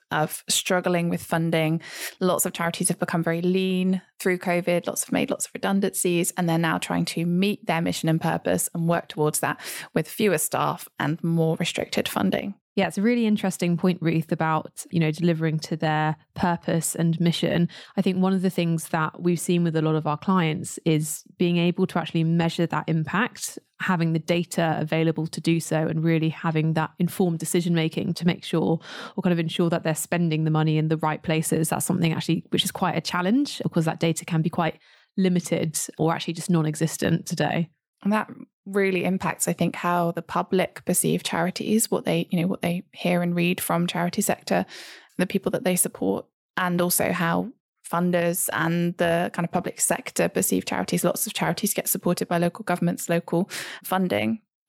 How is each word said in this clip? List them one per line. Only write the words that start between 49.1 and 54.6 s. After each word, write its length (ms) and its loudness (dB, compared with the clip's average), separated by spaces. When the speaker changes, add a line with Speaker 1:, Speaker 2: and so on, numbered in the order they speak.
Speaker 1:
kind 120 -4
of 60 -4
public 300 -4
sector 480 0
perceive 360 0
charities. 380 -2
Lots 240 0
of 60 -8
charities 420 -2
get 140 -4
supported 400 -2
by 100 0
local 240 -2
governments, 460 -2
local 420 0
funding. 600 0